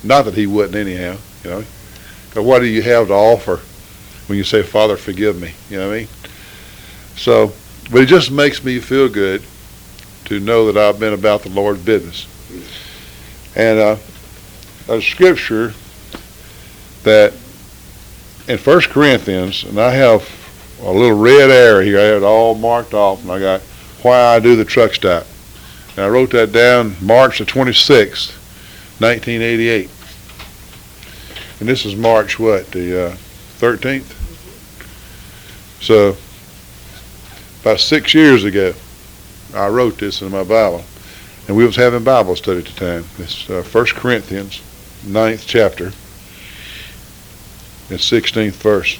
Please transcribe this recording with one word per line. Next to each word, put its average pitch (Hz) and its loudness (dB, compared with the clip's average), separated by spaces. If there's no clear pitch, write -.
Not 127 2
that 101 -6
he 104 -2
wouldn't 101 -2
anyhow, 92 -8
you 90 -14
know. 104 -10
'Cause 107 -4
what 123 4
do 123 -2
you 113 -2
have 117 2
to 98 2
offer 107 2
when 101 -4
you 95 -4
say, 104 0
"Father, 107 0
forgive 98 -4
me"? 85 -14
You 101 -12
know 95 -8
what 104 -8
I 110 -8
mean? 110 -14
So, 110 0
but 123 4
it 131 4
just 139 2
makes 143 -2
me 127 -6
feel 131 -2
good 101 -4
to 104 -6
know 110 0
that 98 0
I've 104 2
been 110 -4
about 104 -2
the 98 -14
Lord's 101 -4
business. 92 -4
And, 110 0
uh, 107 2
a 113 -4
scripture 117 0
that 107 6
in 123 -6
First 160 2
Corinthians, 104 0
and 104 -4
I 123 2
have 123 4
a 92 -6
little 107 2
red 135 6
area 113 6
here. 101 2
I 104 4
had 104 2
it 98 -2
all 113 2
marked 117 -4
off, 98 0
and 90 -12
I 92 -6
got 95 -2
why 123 6
I 113 4
do 120 6
the 110 -2
truck 113 0
stop. 87 -2
And 98 -4
I 101 -2
wrote 127 2
that 113 0
down 117 2
March 117 4
the 104 -6
twenty-sixth, 127 0
nineteen 117 -4
eighty-eight. 113 -2
And 107 -8
this 127 -4
is 101 -8
March, 110 0
what, 104 -2
the, 90 -6
uh, 90 -12
thirteenth? 123 -4
So, 101 2
about 110 0
six 151 -2
years 139 4
ago, 95 -2
I 101 -4
wrote 117 -2
this 101 -10
in 95 -10
my 98 -6
Bible. 92 0
And 101 -2
we 120 6
was 107 -2
having 120 0
Bible 113 2
study 90 -6
at 80 -12
the - -20
time. 87 -8
It's, - -14
uh, 92 -6
First - -2
Corinthians, 98 -8
ninth 107 -2
chapter, 101 -2
and 92 -12
sixteenth 107 -4
verse. 101 -2